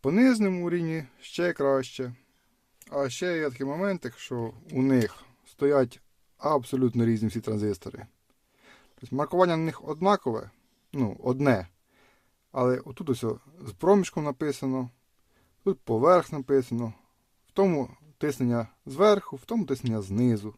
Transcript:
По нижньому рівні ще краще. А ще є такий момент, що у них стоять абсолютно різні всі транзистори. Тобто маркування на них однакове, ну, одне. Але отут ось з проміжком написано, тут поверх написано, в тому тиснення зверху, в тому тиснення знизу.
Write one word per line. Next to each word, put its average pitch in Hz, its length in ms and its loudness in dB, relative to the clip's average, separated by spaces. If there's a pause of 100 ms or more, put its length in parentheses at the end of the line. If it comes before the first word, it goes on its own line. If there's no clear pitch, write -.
По 139 120 0
нижньому 202 580 2
рівні 165 340 -2 (160)
ще 170 320 -2
краще. 131 600 -2 (760)
А 139 180 -2
ще 170 300 -4
є 151 120 -2
такий 131 160 -6
момент, 170 500 -4
що 117 380 -8 (160)
у 127 120 0
них 131 420 2 (220)
стоять 139 540 2 (380)
абсолютно 127 680 0
різні 113 240 2
всі 110 120 -4
транзистори. 104 680 -4 (880)
Тобто 127 220 -10
маркування 175 400 2
на 160 80 0
них - 240 -6
однакове, 156 640 0 (420)
ну, 127 300 -2
одне. 131 460 0 (840)
Але 127 260 0
отут 147 320 -10
ось 123 140 -2 (360)
з 120 180 -14
проміжком 175 460 2
написано, 135 680 -4 (760)
тут 196 160 -2
поверх 160 520 4
написано, 127 600 -2 (560)
в - 40 -20
тому 180 440 0 (220)
тиснення 120 500 -2 (180)
зверху, 190 500 2
в - 80 -16
тому 226 220 -2
тиснення 117 360 -4
знизу. 107 560 0